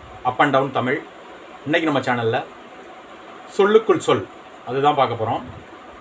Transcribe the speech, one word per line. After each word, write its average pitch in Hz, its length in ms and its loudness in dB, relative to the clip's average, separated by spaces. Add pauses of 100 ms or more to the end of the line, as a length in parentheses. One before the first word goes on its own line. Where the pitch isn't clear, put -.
(280)
Up 113 140 2
and 143 140 4
Down 139 140 2
தமிழ். 127 280 -2 (680)
இன்னைக்கு 160 240 0
நம்ம 135 180 2
சேனல்ல 120 300 0 (1200)
சொல்லுக்குள் 202 500 4
சொல், 113 160 2 (440)
அதுதான் 139 280 2
பார்க்க 120 300 0
போறோம். 127 160 -2 (600)